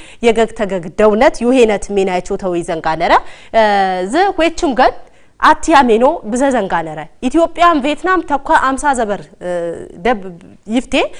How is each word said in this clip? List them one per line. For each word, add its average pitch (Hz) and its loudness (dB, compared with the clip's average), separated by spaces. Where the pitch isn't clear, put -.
የገግ 226 2
ተገግ 190 -6
ደውነት 214 4
ዩሄነት 233 2
ሜናይቾ 190 -2
ተወይ 175 -4
ዘንጋ 165 -6
ነረ 185 0
ዝ 254 0
ሆችም 330 -2
ገን 262 2
አትያሜኖ 285 4
ብዘ 240 -2
ዘንጋ 202 -2
ነረ 156 -10
ኢትዮጵያም 330 2
ቪየትናም 302 -2
ተኳ 285 0
አምሳ 269 0
ዘበር 208 -4
ደብ 214 0
ይፍቴ 247 -2